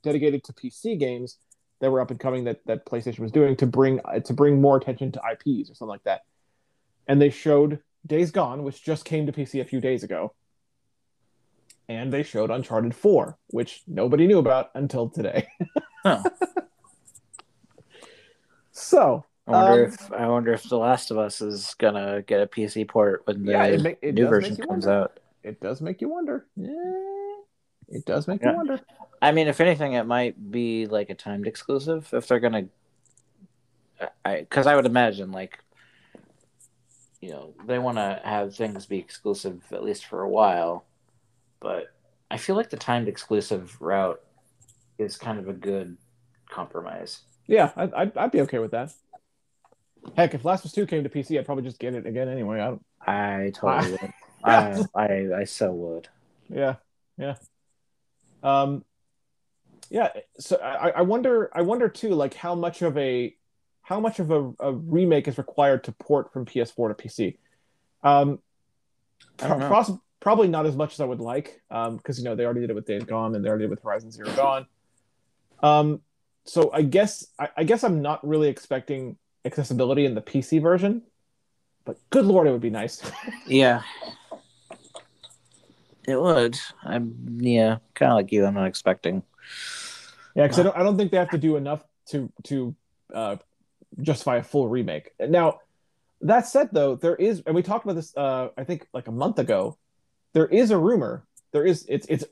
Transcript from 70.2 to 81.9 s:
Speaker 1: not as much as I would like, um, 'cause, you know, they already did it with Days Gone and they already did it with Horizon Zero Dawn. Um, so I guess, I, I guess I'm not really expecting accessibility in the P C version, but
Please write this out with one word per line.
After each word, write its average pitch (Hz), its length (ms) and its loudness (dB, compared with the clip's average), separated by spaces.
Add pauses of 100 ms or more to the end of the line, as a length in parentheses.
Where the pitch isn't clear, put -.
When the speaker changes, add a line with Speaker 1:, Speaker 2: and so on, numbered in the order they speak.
Speaker 1:
not 156 160 0
as 147 100 0
much 147 180 -4
as - 60 -20
I 147 60 0
would 123 160 -6
like, 127 400 -8 (100)
um, 113 280 -6
'cause, 127 180 -8
you 120 80 -8
know, 117 100 -4
they 120 100 -2
already 120 160 -2
did 120 80 -4
it 110 60 -4
with 104 100 -8
Days 107 180 -4
Gone 113 320 -4
and 101 100 -4
they 110 40 0
already 107 140 0
did 107 40 -2
it 98 40 -2
with - 120 -10
Horizon 110 280 -6
Zero 107 240 -12
Dawn. 135 300 0 (960)
Um, 151 400 4 (440)
so 156 280 2
I 156 80 2
guess, 180 440 2 (140)
I, 147 180 -4
I 160 60 0
guess 226 200 2
I'm 175 180 2
not 147 260 -4
really 151 220 2
expecting 131 680 -8 (280)
accessibility 127 600 0
in 127 100 0
the 107 60 -6
P - 200 -2
C 160 180 2
version, 185 440 2 (840)
but - 120 -10 (120)